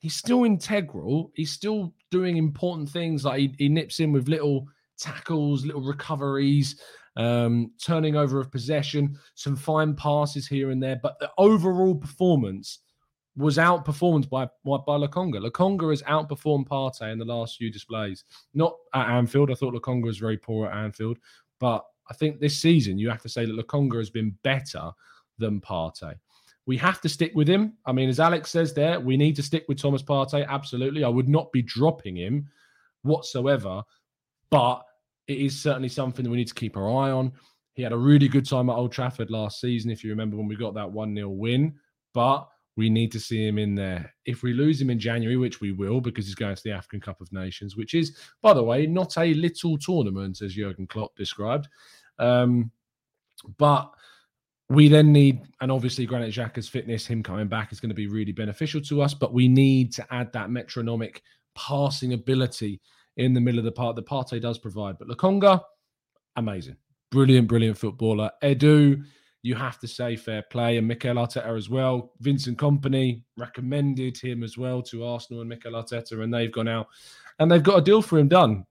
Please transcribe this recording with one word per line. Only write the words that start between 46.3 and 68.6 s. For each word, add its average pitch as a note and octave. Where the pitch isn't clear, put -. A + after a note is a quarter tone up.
going G2+
to -
the G#2+
African G2
Cup -
of F2+
Nations, F#2+
which A2
is, D#3
by G#3+
the C3
way, B2
not F3
a E3
little E3
tournament, G2
as G2
Jurgen G2
Klopp G#2+
described. A2+
Um, B2
but C#3+
we D3
then D3+
need, C#3
and C3
obviously B2+
Granit A#2
Xhaka's A2
fitness, A#2
him A2+
coming G#2
back, A2
is G#2
gonna A2
be G#2
really G#2
beneficial C#3+
to C#3+
us, C#3+
but -
we B2+
need C3
to A2+
add B2
that G#2+
metronomic A#2
passing C#3
ability A#2
in B2+
the B2
middle A#2+
of A2+
the A2+
park A#2
that A#2
Partey B2+
does A#2
provide. G2
But -
Lokonga, F#3+
amazing. G2
Brilliant, C3
brilliant A2+
footballer. G#2+
Edu, C#3+